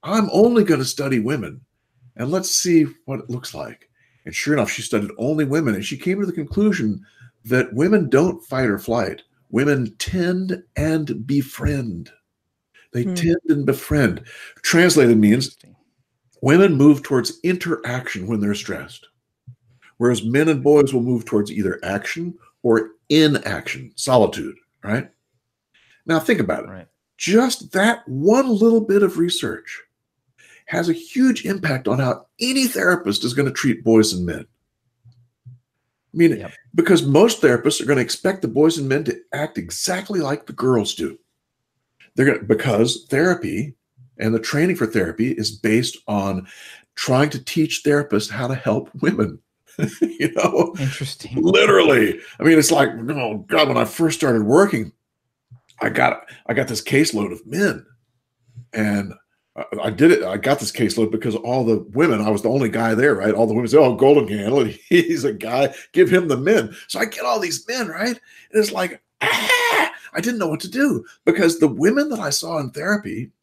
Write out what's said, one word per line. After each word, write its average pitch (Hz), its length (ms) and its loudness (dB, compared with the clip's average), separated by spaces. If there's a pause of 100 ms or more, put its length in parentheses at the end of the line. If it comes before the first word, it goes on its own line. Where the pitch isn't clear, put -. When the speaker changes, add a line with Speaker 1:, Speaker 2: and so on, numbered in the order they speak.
Speaker 1:
I'm 202 280 0
only 220 320 4
gonna 131 220 0
study 135 340 -4
women, 107 420 -6 (540)
and 123 160 -6
let's 185 200 -4
see 165 340 2 (200)
what 131 140 -8
it 113 100 -16
looks 127 240 -10
like. 67 360 -14 (360)
And - 100 -14
sure - 180 -2
enough, 120 180 0
she - 100 -10
studied 101 360 -4
only 151 280 -2
women, 135 300 -2
and 104 80 -8
she 131 140 -8
came 185 220 -4
to 202 60 -2
the 180 80 -6
conclusion 156 720 -2 (400)
that 127 280 0
women 165 360 2
don't 147 360 2
fight 131 240 -2
or 101 100 -2
flight. 113 420 -4 (280)
Women 131 480 0
tend 180 680 -4 (120)
and 151 500 -2
befriend. 139 880 -4 (800)
They 120 120 -2
Speaker 2:
Hmm. 180 120 -4
Speaker 1:
tend 165 240 0 (100)
and 147 160 0
befriend. 131 580 0 (380)
Translated 151 560 6
means 110 300 4
Speaker 3:
Interesting. - 280 -20 (680)
Speaker 1:
women 165 340 6
move 139 280 6
towards - 400 -2
interaction 127 840 -6
when 110 120 -2
they're 104 160 0
stressed, - 520 -12 (880)
whereas 120 260 0
men 135 240 2
and 143 160 0
boys 143 300 4
will 123 80 2
move 120 240 -2
towards 104 260 -2
either 95 320 -4
action 165 540 -8 (240)
or 110 300 2 (180)
inaction, 131 840 0
solitude, 107 600 0 (280)
right? 107 260 -4 (960)
Now 165 140 0
think 190 200 0
about 87 260 -4
it. - 40 -18
Speaker 3:
Right. 92 180 -18 (300)
Speaker 1:
Just 226 560 0
that 220 340 0
one 202 420 2
little 226 320 4
bit 202 220 2
of 180 140 0
research 160 640 -6 (840)
has 170 200 -2
a 165 60 0
huge 254 520 0
impact 165 420 -4
on 127 120 0
how 131 260 -2 (140)
any 262 280 0
therapist 180 560 0
is 127 100 -2
gonna 139 180 0
treat 127 320 -2
boys 113 300 4
and 90 120 -4
men. 78 200 -8 (1000)
I - 720 -20
mean, 165 200 6
Speaker 3:
Yep. 98 140 -12 (240)
Speaker 1:
because 170 300 4
most 175 360 4
therapists 131 400 2
are - 40 -8
gonna 131 160 0
expect 185 400 -4
the 139 60 -4
boys 156 300 2
and 139 100 -6
men 139 180 0
to - 140 -6 (140)
act 147 240 -8
exactly 185 640 -8
like 147 260 -6
the - 80 -16
girls 120 400 0
do. 71 240 -10 (1000)
They're 135 120 4
gonna, 123 160 0
because 110 680 0
therapy 143 640 -2 (460)
and 110 140 -2
the 113 60 0
training 151 360 -2
for 120 100 -2
therapy 107 460 -2
is - 200 -4
based 113 460 -2 (100)
on 98 400 -4 (480)
trying 135 360 2
to 131 120 -10
teach - 400 -2
therapists 143 460 0
how 123 180 -6
to 131 80 -4
help 107 340 -4 (120)
women. 160 380 -2 (380)
<laughs> - 120 -2 (120)
You 330 320 -2
know? - 460 0
Speaker 3:
Interesting. 135 640 -6
Speaker 1:
Literally. 165 800 4 (200)
I - 40 -6
mean, 160 160 6
it's 143 120 2
like, 143 180 2 (200)
oh 120 380 -6
God, 156 220 2
when 123 80 0
I 120 80 2
first 160 340 -2
started 120 240 2
working, 143 480 2 (880)
I - 80 -2
got, - 380 0 (180)
I - 80 -4
got 131 140 0
this 110 160 -8
caseload 107 500 0
of - 140 -18
men, 170 360 -2 (880)
and 101 420 -4 (420)
I, - 80 -12 (220)
I 107 40 0
did 143 220 4
it. 90 120 2
I 92 140 -6
got 135 220 0
this 107 120 -6
caseload 110 380 0
because 110 260 -4
all 123 300 -2
the 110 140 2 (140)
women, 127 280 2
I 107 80 0
was 101 140 -2
the 110 80 0
only 131 180 0
guy 113 240 0
there, 123 220 2
right? 98 180 0
All 110 140 2
the 107 80 -2
women 120 120 -2
say, 131 100 4
"Oh, 127 180 6
Golden 135 320 6
can 104 100 -6
handle 113 240 0
it. 107 220 -4
<laughs> - 60 -20
He's 170 340 2
a 127 100 -2
guy. 123 400 -2 (180)
Give 180 180 4
him 180 180 2
the 131 100 0
men." 131 380 0 (120)
So - 120 -8
I 226 60 0
get - 200 -10
all 220 140 0
these 156 280 -8
men, 240 200 -6
right? 180 220 -6 (420)
And 214 120 2
it's 202 80 -2
like, 185 300 -6 (200)
"Ah! 480 720 0 (220)
I 165 80 -6
didn't 233 180 -4
know 180 80 -2
what 151 140 -4
to 185 80 -10
do." 254 340 0 (220)
Because 165 340 2
the 156 80 4
women 226 420 0
that 226 100 -6
I 160 100 -4
saw 165 300 -4
in 135 100 -6
therapy 147 600 -4 (120)